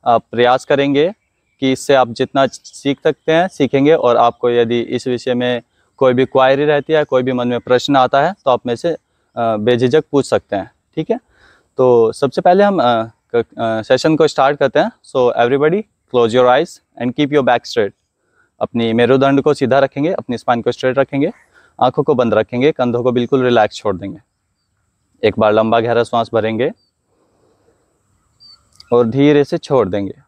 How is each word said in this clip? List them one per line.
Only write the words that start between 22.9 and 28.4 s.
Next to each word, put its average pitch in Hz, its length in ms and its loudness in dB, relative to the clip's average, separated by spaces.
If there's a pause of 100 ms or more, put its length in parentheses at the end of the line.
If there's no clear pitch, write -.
को 123 80 0
बिल्कुल 123 320 -2
relax 117 320 0
छोड़ 101 200 -4
देंगे। 90 240 -12 (1040)
एक 110 160 0
बार 107 140 2
लंबा 110 260 2
गहरा 117 240 0
सांस 113 300 -4
भरेंगे 110 380 -2 (2250)